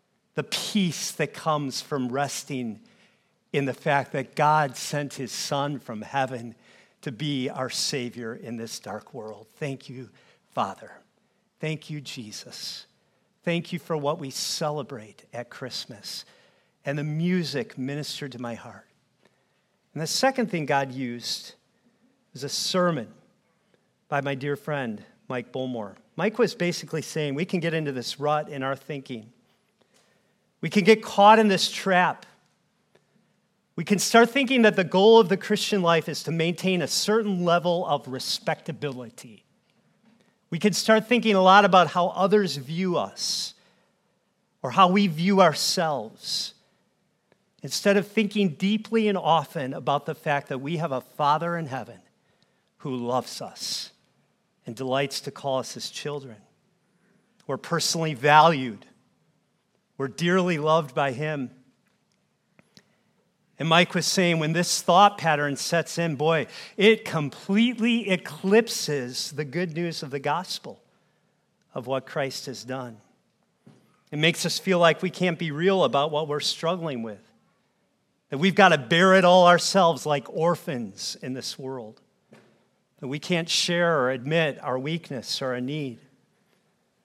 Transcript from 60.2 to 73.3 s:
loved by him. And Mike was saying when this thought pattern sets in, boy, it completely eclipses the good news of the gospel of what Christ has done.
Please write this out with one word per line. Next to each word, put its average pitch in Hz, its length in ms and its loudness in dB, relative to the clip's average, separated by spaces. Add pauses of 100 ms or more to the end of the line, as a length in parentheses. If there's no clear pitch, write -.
loved 156 360 2
by 139 180 0
him. 143 400 -6 (2000)
And 151 100 -2
Mike 175 260 6
was 170 120 0
saying 170 340 2
when 156 140 0
this 175 280 0
thought 202 360 6
pattern 147 360 0
sets - 420 -2
in, 165 200 -2
boy, 151 320 0 (280)
it 220 280 4
completely 214 1080 0
eclipses 165 1200 0
the 147 140 -6
good 156 320 -6
news 170 260 -6
of 139 80 -10
the 143 80 -6
gospel 143 640 -6 (880)
of 123 140 -10
what 131 180 -4
Christ 135 420 -6
has 110 180 -12
done. 123 320 -10 (1120)